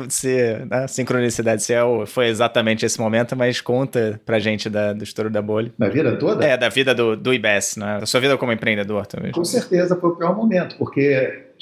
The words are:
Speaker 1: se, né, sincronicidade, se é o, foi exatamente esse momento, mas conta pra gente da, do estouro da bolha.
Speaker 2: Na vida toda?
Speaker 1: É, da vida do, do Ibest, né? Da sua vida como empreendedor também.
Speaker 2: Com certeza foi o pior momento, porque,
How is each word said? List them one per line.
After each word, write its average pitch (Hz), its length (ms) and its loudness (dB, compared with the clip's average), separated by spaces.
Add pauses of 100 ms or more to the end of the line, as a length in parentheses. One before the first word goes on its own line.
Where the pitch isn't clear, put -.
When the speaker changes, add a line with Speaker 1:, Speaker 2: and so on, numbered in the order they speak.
Speaker 1:
se, 127 600 0
né, 131 180 -2
sincronicidade, 120 760 0
se - 120 0
é 120 100 4
o, 117 220 2
foi 123 220 0
exatamente 113 580 2
esse 113 120 0
momento, 117 380 0
mas 123 240 0
conta 123 680 -2
pra 113 140 0
gente 107 300 -2
da, 104 240 0
do 104 100 -8
estouro 107 260 -6
da 104 120 -2
bolha. 110 360 -2
Speaker 2:
Na 104 120 2
vida 104 260 0
toda? 156 300 0
Speaker 1:
É, 135 100 4
da 117 140 2
vida 131 260 2
do, 113 220 2
do 123 160 0
Ibest, 107 440 0
né? 104 220 -4
Da 98 60 -8
sua 127 160 0
vida 135 160 4
como 123 160 0
empreendedor 104 520 -2
também. - 280 -8
Speaker 2:
Com 170 100 -2
certeza 175 540 0
foi 170 140 0
o 165 40 -4
pior 175 180 0
momento, 196 440 0
porque, 139 680 0 (180)